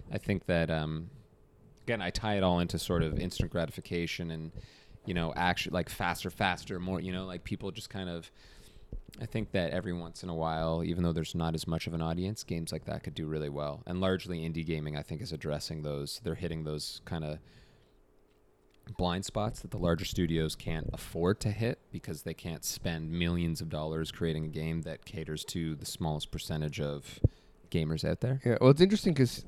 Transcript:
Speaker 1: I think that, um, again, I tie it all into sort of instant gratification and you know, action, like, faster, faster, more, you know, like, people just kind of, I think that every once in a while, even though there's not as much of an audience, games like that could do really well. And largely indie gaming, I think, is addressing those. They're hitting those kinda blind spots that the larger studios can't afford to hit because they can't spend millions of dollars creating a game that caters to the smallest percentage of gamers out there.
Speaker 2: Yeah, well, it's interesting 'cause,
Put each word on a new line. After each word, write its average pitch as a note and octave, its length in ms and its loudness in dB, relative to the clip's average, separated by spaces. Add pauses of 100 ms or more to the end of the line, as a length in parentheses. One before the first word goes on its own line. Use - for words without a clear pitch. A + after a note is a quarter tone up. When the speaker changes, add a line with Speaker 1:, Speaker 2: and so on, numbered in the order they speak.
(120)
Speaker 1:
I G2+ 60 -2
think G2 300 0
that, E2+ 240 4
um, D#2 400 -2 (720)
again, A2+ 180 0
I F2+ 80 0
tie G#2 280 0
it F#2+ 60 4
all F2+ 160 8
into E2+ 200 2
sort E2+ 240 4
of D2 160 0
instant F2 320 0
gratification E2+ 800 -2
and D#2+ 200 -6 (580)
you F#2 60 0
know, E2 200 2
action, F2+ 380 2
like, F2 160 0
faster, F2 400 -2
faster, F#2 500 0
more, F2+ 220 -2
you F#2 100 -4
know, F#2 140 -4
like, F2+ 180 -8
people G2 280 -4
just - 180 -12
kind F#2+ 200 -6
of, E2+ 220 -8 (880)
I - 60 -6
think A2 280 -4
that F2 180 2
every F2+ 200 -2
once E2+ 320 -6
in F2+ 60 -6
a E2+ 60 -2
while, D#2+ 480 2
even E2+ 200 0
though E2+ 80 4
there's D#2+ 220 -2
not E2 220 0
as D#2 120 -4
much E2 200 -2
of E2 80 -2
an E2 60 -2
audience, F2+ 420 -2
games E2 280 -4
like D#2 140 -6
that - 180 -6
could D2 120 -8
do D#2+ 100 -4
really D2+ 240 -2
well. D2 380 -4
And F2+ 120 -2
largely F#2 480 2
indie E2 180 -2
gaming, D2+ 300 -2
I D2 60 -4
think, D2+ 200 -6
is D#2 120 -6
addressing D2+ 480 -4
those. C#2+ 420 -4
They're E2 120 -2
hitting D#2+ 280 -4
those D2+ 440 -6
kinda D#2 320 -4 (1600)
blind F2+ 280 2
spots A2 360 -2
that - 100 -12
the G#2+ 60 -6
larger E2+ 280 4
studios D#2+ 500 2
can't - 380 -4
afford F2 480 2
to G#2+ 100 2
hit A2+ 280 0 (120)
because E2 320 -6
they E2 100 -4
can't E2 300 -6
spend D#2+ 480 -2
millions E2+ 500 2
of E2 80 -6
dollars D#2 420 -2
creating D#2 340 0
a D#2+ 40 -4
game D#2+ 340 -2
that D#2 220 -10
caters D#2 400 -6
to D#2+ 300 -2
the D2 100 -8
smallest D2+ 460 -2
percentage D2+ 480 -4
of C#2+ 400 -4 (520)
gamers D#2+ 360 2
out E2 140 0
there. C3 240 0
Speaker 2:
Yeah, A#2+ 160 6
well, B2+ 100 12
it's D3 100 6
interesting G3 340 8
'cause, C3 320 4